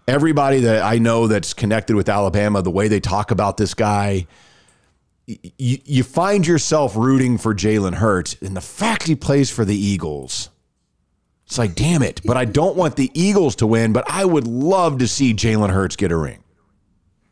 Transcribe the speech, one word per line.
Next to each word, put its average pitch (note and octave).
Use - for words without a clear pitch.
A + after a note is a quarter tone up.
Everybody C#3
that A2
I A2
know A#2
that's G#2
connected A2
with G2
Alabama, G2+
the F2+
way G2
they G#2
talk G2+
about G2
this G#2
guy, G2+
y-, A#2
y-, B2
you C3
find F#3
yourself D3+
rooting B2+
for A2
Jalen G2
Hurts. F#2+
And G2
the F#2
fact -
he D#3+
plays C#3+
for A2+
the G#2
Eagles, E2+
it's -
like, A2
damn C#3+
it. -
But B2
I B2+
don't D3
want E3
the C3
Eagles F#3
to A#2
win, A2+
but B2
I F#3
would D#3+
love D3
to B2
see B2+
Jalen G#2+
Hurts F#2+
get F#2
a E2+
ring. D2